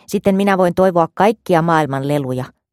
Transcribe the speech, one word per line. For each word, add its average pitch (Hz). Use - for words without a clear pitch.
Sitten 196
minä 196
voin 175
toivoa 175
kaikkia 185
maailman 147
leluja", 131